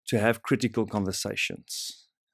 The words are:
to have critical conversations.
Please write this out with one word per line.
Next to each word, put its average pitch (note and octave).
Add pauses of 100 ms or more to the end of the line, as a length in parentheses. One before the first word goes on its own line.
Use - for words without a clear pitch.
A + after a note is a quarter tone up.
to A#2
have A2
critical A#2
conversations. - (260)